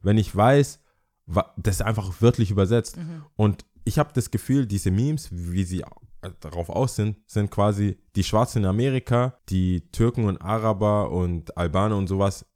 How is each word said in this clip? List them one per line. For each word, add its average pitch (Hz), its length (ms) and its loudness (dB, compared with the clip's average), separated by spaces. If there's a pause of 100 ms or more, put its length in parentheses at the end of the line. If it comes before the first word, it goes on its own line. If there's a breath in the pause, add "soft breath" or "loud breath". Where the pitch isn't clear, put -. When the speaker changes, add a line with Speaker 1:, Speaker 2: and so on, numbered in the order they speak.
Speaker 1:
Wenn 104 160 4
ich 98 180 0
weiß, 131 420 4 (480)
wa-, - 300 -2
das 98 200 -2
ist - 60 -4
einfach 101 380 -2
wörtlich 113 320 4
übersetzt. 104 440 0
Speaker 2:
Mhm. 165 280 -12 (100)
Speaker 1:
Und 107 300 0 (200)
ich 113 140 -2
hab 147 160 -2
das - 160 -2
Gefühl, 131 360 0
diese 98 260 -2
Memes, 139 400 -2
wie 87 320 -4
sie 90 200 -6
au-, - 160 -20 (200)
äh, 95 180 -12
darauf 82 320 -8
aus 127 240 -2
sind, 104 220 -2 (100)
sind 104 240 -2
quasi 104 480 0 (160)
die 98 80 0
Schwarzen 113 360 0
in 101 80 2
Amerika, 123 680 0 (120)
die 92 420 0
Türken 117 360 0
und 92 140 -2
Araber 104 680 0
und 87 460 -2
Albaner 95 400 0
und 98 100 0
sowas 95 480 0